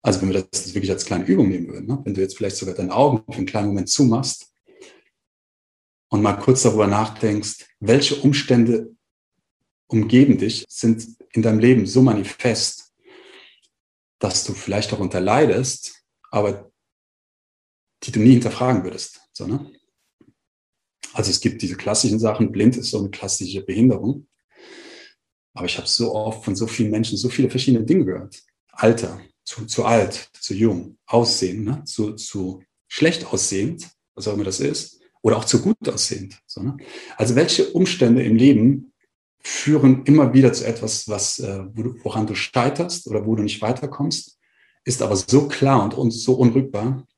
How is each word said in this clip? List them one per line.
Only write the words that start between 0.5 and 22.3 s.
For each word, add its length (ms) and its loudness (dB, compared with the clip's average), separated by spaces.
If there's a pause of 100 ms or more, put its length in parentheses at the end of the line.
wirklich 180 -4
als 140 -4
kleine 200 -4
Übung 240 4
nehmen 180 -4
würden, 200 -12
ne? 160 -4
Wenn 100 -6
du 80 -4
jetzt 160 -6
vielleicht 200 -6
sogar 180 -8
deine 180 -6
Augen 380 2
für 60 -10
einen 100 -4
kleinen 220 -4
Moment 200 -4
zumachst 640 0 (1600)
und 120 0
mal 140 2
kurz 260 2
darüber 260 2
nachdenkst, 760 -2 (140)
welche 380 2
Umstände 800 2 (920)
umgeben 500 4
dich, 320 -4
sind 380 -2 (260)
in 80 0
deinem 180 2
Leben 280 6
so 160 4
manifest, 880 -2 (1300)
dass 240 -4
du 100 -8
vielleicht 380 -4
darunter 280 -4
leidest, 840 0 (280)
aber 400 -4 (1300)
die 80 -10
du 80 -2
nie 140 8
hinterfragen 500 2
würdest. 380 -12 (120)
So, 140 -12
ne? 240 -6 (1400)
Also 180 -4
es 80 -2
gibt 220 -4
diese 160 -8
klassischen 420 -2
Sachen, 320 0